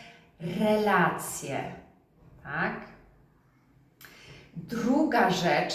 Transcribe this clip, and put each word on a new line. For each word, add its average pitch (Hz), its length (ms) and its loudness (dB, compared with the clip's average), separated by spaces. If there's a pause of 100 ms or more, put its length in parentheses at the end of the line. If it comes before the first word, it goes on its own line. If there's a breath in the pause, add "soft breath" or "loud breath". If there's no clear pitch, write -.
(400 loud breath)
relacje, 180 1160 0 (840)
tak? 165 300 -4 (1800 loud breath)
Druga 226 760 2
rzecz, 170 440 0